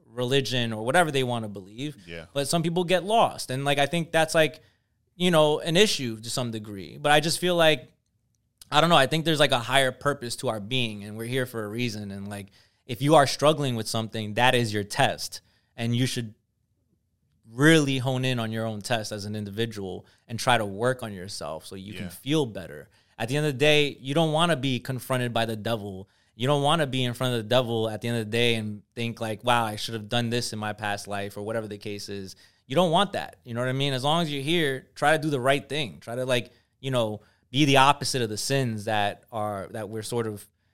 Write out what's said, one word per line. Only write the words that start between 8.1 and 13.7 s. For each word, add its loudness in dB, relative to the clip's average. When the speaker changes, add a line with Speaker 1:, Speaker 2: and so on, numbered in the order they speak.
Speaker 1:
I 6
don't 6
know, 8
I 6
think -2
there's, 2
like, 4
a 4
higher 4
purpose -4
to -2
our -2
being, -4
and -12
we're -8
here -2
for -8
a -8
reason. -4
And, -10
like, -10
if -8
you 6
are 8
struggling 2